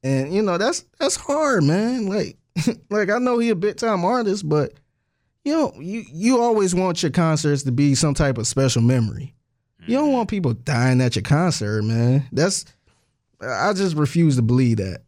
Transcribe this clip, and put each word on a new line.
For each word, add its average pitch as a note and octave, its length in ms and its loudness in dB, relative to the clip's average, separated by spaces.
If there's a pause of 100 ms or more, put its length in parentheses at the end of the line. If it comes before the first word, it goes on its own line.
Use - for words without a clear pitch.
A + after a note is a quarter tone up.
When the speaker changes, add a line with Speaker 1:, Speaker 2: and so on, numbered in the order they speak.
Speaker 1:
And, C3+ 280 -2
you G3+ 100 0
know, F#3 160 0
that's, A#3 260 -2 (160)
that's E4+ 160 -2
hard, C#4 480 0
man. G#3+ 420 0
Like, F#3+ 300 -4 (280)
<laughs> - 240 -4
like, G3+ 220 -2
I A3 80 0
know B3 220 0
he A#3 100 0
a G#3+ 60 0
big G3+ 220 -4
time G#3 260 -2
artist, G#3 440 -2
but, D3+ 240 0 (720)
you C#4+ 80 -2
know, D#4+ 280 0
you, F#3+ 320 -10
you A#3 280 2
always G#3+ 320 2
want F3+ 300 0
your D#3+ 80 0
concerts D#3 540 2
to C3 80 -2
be C#3 240 2
some D3+ 180 0
type C3+ 240 0
of A2 80 -4
special C3 340 2
memory. A#2 540 0 (520)
You A#3 100 0
don't D4+ 100 2
Speaker 2:
Mm-hmm. C#4+ 80 2
Speaker 1:
want A#3 160 -2
people F3 240 -2
dying B2+ 460 0
at B2 160 0
your G#2 80 -4
concert, A2 580 0
man. A#2 480 2
That's, F#3 340 0 (760)
I B2+ 320 -2
just F#3 240 -2
refuse D3+ 400 2
to B2 60 2
believe A#2+ 340 2
that. F#2+ 320 -6